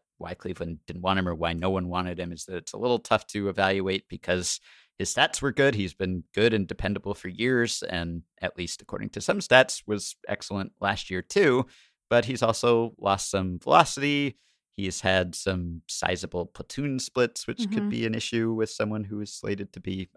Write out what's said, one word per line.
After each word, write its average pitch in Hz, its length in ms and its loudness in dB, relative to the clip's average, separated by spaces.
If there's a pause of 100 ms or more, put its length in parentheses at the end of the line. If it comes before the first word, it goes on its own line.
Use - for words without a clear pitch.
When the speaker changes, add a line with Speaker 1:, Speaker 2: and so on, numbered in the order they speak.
(180)
Speaker 1:
why 85 160 -10
Cleveland 85 540 -8
didn't 87 160 -8
want 95 160 2
him 92 100 0
or 85 60 -2
why 82 180 0
no 85 160 0
one 95 180 0
wanted 90 320 -4
him 87 120 -6
is 82 140 -12
that 92 100 -8
it's 85 180 -8
a 101 60 -10
little 120 200 2
tough - 280 0
to 101 200 -4
evaluate 95 640 0
because - 500 -2 (380)
his - 160 -4
stats 143 280 2
were 135 100 0
good. 135 240 4
He's 98 180 -2
been 92 300 -2 (100)
good 110 200 6
and 101 140 2
dependable 101 460 -4
for - 140 -10
years, 117 560 0
and 85 400 -4 (180)
at 90 160 -4
least 87 240 -8
according - 300 -8
to 107 100 -8
some - 180 0
stats, - 460 6
was 104 300 -4 (120)
excellent 101 520 -6
last 101 320 -2
year 92 100 -2
too. 135 460 4 (420)
But 120 160 6
he's 127 160 -4
also 117 560 4
lost 98 320 0
some 92 300 -2
velocity. 143 800 2 (340)
He's 95 300 -6
had 92 340 2
some 87 520 -4
sizable 87 580 -4
platoon 135 540 -6
splits, - 480 -2
which - 120 -6 (100)
could 196 140 -2
Speaker 2:
Mm-hmm. 104 60 -2
Speaker 1:
be 117 160 -2
an 110 80 -2
issue 113 400 -2
with 110 160 -2
someone 107 360 -4
who 104 160 -8
is 104 120 -10
slated 101 400 -6
to - 60 -16
be 95 380 -6